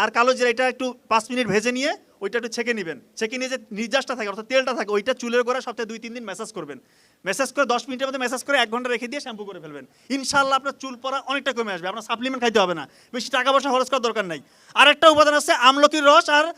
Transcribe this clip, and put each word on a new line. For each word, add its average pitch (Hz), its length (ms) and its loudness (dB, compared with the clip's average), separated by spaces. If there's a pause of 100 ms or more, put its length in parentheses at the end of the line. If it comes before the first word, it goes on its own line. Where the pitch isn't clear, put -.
আর 220 140 0
কালো 240 180 4
জিরা, 247 200 0
এটা 254 140 0
একটু 254 180 -4 (220)
পাঁচ 220 220 2
মিনিট 247 160 -2
ভেজে 214 260 0
নিয়ে 262 180 -2 (300)
ওইটা 196 180 -6
একটু 233 180 -6
ছেঁকে 233 180 -4
নেবেন। 165 240 -6 (200)
ছেঁকে 220 200 -6
নিয়ে 254 140 -6
যে 262 60 -6 (200)
নির্যাসটা 240 400 -2
থাকে, 214 140 -4
অর্থাৎ 214 180 -12
তেলটা 262 280 2
থাকে, 202 180 -6
ওইটা 208 240 0
চুলের 240 260 0
গোড়ায় 254 200 -2
সপ্তাহে 233 240 -8
দুই 226 80 -10
তিন 226 180 -14
দিন 247 80 -12
ম্যাসাজ 202 320 -10
করবেন। 143 220 -12 (460)
ম্যাসাজ 254 300 -2
করে 285 120 0
দশ 240 220 -2
মিনিটের 262 200 -6
মধ্যে 262 160 -6
ম্যাসাজ 240 220 -4
করে 285 120 2
এক 233 120 2
ঘন্টা 247 200 -4
রেখে 240 180 -4
দিয়ে 285 160 -8
শ্যাম্পু 214 200 -12
করে 185 200 -12
ফেলবেন। 143 200 -14 (320)
ইনশাআল্লাহ 277 440 2
আপনার 269 220 -6
চুল 262 200 -10
পড়া 262 160 -4 (120)
অনেকটা 269 220 -2
কমে 220 240 -4
আসবে, 170 120 -6
আপনার 214 220 -8
সাপ্লিমেন্ট 247 320 -4
খাইতে 226 200 4
হবে 180 120 2
না, 151 100 -6 (300)
বেশি 240 220 -6
টাকা 254 160 2
পয়সা 269 220 2
খরচ 254 160 2
করার 254 180 0
দরকার 214 240 -2
নাই। 151 80 -8 (340)
আর 247 140 8
একটা 294 260 4
উপাদান 294 200 6
আছে 294 180 2 (160)
আমলকির 294 420 4
রস 330 180 6
আর 302 180 4 (120)